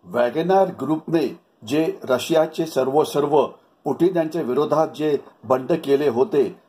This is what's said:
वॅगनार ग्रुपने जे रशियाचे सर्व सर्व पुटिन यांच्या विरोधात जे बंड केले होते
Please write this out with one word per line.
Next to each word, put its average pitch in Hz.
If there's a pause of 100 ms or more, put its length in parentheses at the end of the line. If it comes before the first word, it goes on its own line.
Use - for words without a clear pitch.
वॅगनार 165 (120)
ग्रुपने 151 (260)
जे 156 (100)
रशियाचे 156
सर्व 135
सर्व 143 (380)
पुटिन 170
यांच्या 160
विरोधात 151
जे 151 (260)
बंड 131
केले 143
होते 120 (120)